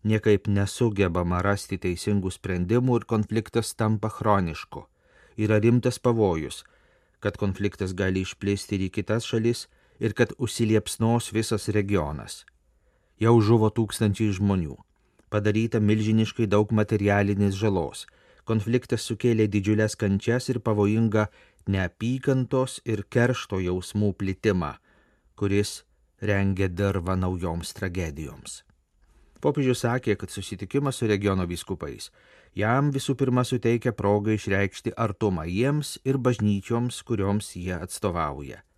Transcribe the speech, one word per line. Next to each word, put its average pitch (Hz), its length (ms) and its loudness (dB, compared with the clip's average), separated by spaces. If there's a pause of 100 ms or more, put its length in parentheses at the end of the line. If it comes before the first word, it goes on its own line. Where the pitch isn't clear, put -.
Niekaip 107 420 4
nesugebama 98 920 0
rasti 98 400 -2
teisingų 92 560 -2
sprendimų 113 640 0
ir - 80 -18
konfliktas 110 640 -2
tampa 110 400 0
chronišku. 98 720 0 (560)
Yra 107 180 4
rimtas 120 400 4
pavojus, 98 640 0 (580)
kad 104 220 -4
konfliktas 98 560 -2
gali 95 260 0
išplisti 101 540 -4
ir 95 100 -2
į 92 140 -8
kitas 110 240 -2
šalis 117 400 0 (340)
ir 110 140 -2
kad - 240 2
užsiliepsnos 113 960 0
visas 110 400 -2
regionas. 87 720 -2 (760)
Jau 117 160 6
žuvo 110 320 6
tūkstančiai 107 640 0
žmonių. 95 460 0 (500)
Padaryta 107 480 0
milžiniškai 110 720 2
daug 104 240 2
materialinės 101 800 2
žalos. 95 540 -2 (420)
Konfliktas 113 560 0
sukėlė 110 400 2
didžiules 104 480 2
kančias 110 560 0
ir 127 80 -2
pavojingą 107 680 2 (420)
neapykantos 127 1120 -2
ir 104 240 -4
keršto 120 560 0
jausmų 92 560 -2
plitimą, 92 540 0 (680)
kuris 101 460 -2 (340)
rengia 98 480 0
dirvą 92 480 -2
naujoms 90 640 -4
tragedijoms. 80 840 -8 (760)
Popiežius 135 480 0
sakė, 120 320 0
kad - 160 -12
susitikimas 127 640 -6
su - 80 -2
regiono 98 400 2
vyskupais 82 640 -10 (480)
jam 123 320 2
visų 139 320 -2
pirma 127 240 2
suteikia 120 480 0
progą 104 400 2
išreikšti 101 640 -2
artumą 98 480 -2
jiems 127 580 -2
ir 135 140 0
bažnyčioms, 120 880 0
kurioms 101 480 -2
jie 90 240 -6
atstovauja. 78 880 -6 (120)